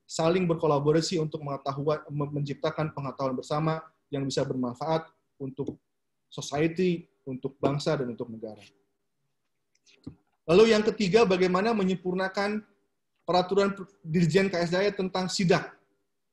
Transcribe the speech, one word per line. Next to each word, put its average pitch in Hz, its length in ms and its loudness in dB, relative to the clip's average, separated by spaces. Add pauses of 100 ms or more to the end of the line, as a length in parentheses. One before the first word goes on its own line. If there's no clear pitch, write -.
saling 170 400 2
berkolaborasi 160 760 2
untuk 156 200 -6
mengetahuan, 143 680 -4
mem-, 147 320 -4
menciptakan 151 520 -4
pengetahuan 135 400 -4
bersama 156 480 -2 (280)
yang 139 160 -4
bisa 139 160 -2
bermanfaat 135 640 -2 (320)
untuk 139 400 -8 (520)
society, 165 760 -2 (200)
untuk 135 360 -8
bangsa, 147 360 0
dan 123 120 -4
untuk 120 200 -10
negara. 110 320 -14 (1800)
Lalu 214 240 8
yang 214 160 4
ketiga, 214 400 4
bagaimana 185 480 2
menyempurnakan 190 880 -2 (640)
peraturan 190 480 2
per-, 185 160 -14 (120)
Dirjen 170 440 2
K 180 160 -2
S 170 80 -2
D 180 80 2
A 190 80 2
E 208 80 2
tentang 185 320 -4
sidak. 180 480 0 (580)